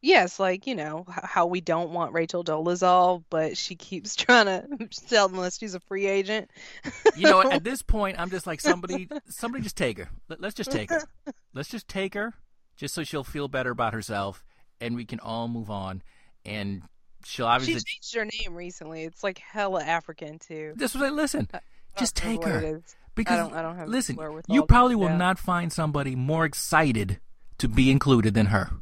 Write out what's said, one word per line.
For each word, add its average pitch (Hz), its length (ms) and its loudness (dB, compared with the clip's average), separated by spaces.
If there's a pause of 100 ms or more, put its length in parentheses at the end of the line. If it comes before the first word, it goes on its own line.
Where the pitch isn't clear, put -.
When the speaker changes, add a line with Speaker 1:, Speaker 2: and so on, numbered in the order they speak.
Speaker 1:
Yes, 254 380 6
like, 190 300 0
you 254 80 -4
know, 156 320 -8
h-, 175 60 -14 (100)
how 175 220 2
we 180 140 -2
don't 165 300 -2
want 170 220 -4
Rachel 165 320 -2
Dolezal, 180 840 2
but 160 280 -2
she - 160 -8
keeps 190 420 -10
<laughs> - 0 -
trying 240 300 6
to 208 460 -4
sell 208 340 2
them 185 120 -2
unless 180 200 -4
she's 208 160 -10
a 180 60 -10
free 196 260 -4
agent. 196 440 -2 (340)
<laughs> - 320 2
Speaker 2:
You 165 120 -4
know, 285 140 8
at 269 220 2
this 247 180 -6
point, 202 380 0
I'm 180 100 -4
just 185 160 -6
like, 165 140 -6
"Somebody, 185 480 -4 (200)
somebody 240 360 -8
just 208 120 -10
take 120 220 -2
her. - 100 -14 (200)
Let, 160 120 -14
let's 196 140 -8
just - 160 -8
take 247 200 -4
her. 320 120 -2 (240)
Speaker 1:
<laughs> - 280 -16
Speaker 2:
Let's 139 140 -10
just 226 200 -12
take 196 260 -6
her, 214 200 -6 (420)
just - 180 -10
so 170 80 -6
she'll 139 220 -6
feel 143 240 -6
better 127 240 -2
about 117 200 -2
herself, 101 520 -6 (360)
and 120 140 -4
we 120 100 -6
can 110 140 -10
all 117 300 -6
move 113 220 -8
on." 95 320 -6 (420)
And 98 380 -8 (420)
she'll - 220 -6
obviously 127 340 2
Speaker 1:
She - 180 -12
changed - 160 -16
her 226 100 -2 (220)
name 175 100 -8
recently. 165 460 -12
It's, 165 220 -12
like, 190 140 -4
hella 196 440 -4
African, 160 560 -6
too. 156 380 -12
Speaker 2:
This 240 180 -2
was 262 80 -2
like, 277 100 0
listen, 294 420 -2
Speaker 1:
I, - 40 -10 (380)
I - 40 -4
Speaker 2:
just - 160 -2
Speaker 1:
don't - 160 -2
Speaker 2:
take 220 120 -2
Speaker 1:
remember 190 100 0 (120)
what 156 40 -4
Speaker 2:
her. 156 60 -6
Speaker 1:
it - 80 -12
is. - 120 -20 (180)
Speaker 2:
Because, 180 240 2
Speaker 1:
I 170 40 2
don't, 170 120 -6
I 165 80 -4
don't 165 140 -6
have 165 120 -10
Speaker 2:
listen, 240 280 -2
Speaker 1:
wherewithal 156 380 -6
Speaker 2:
you 277 80 8
Speaker 1:
to 311 40 2
Speaker 2:
probably 247 280 8
Speaker 1:
do 226 40 2
Speaker 2:
will 185 100 4
Speaker 1:
that. 165 80 2
Speaker 2:
not 180 220 2
find 175 340 -2
somebody 143 440 -2
more 151 280 2
excited 131 760 2 (380)
to 127 100 0
be 127 240 8
included 120 420 6
than 110 120 6
her. 98 240 2 (120)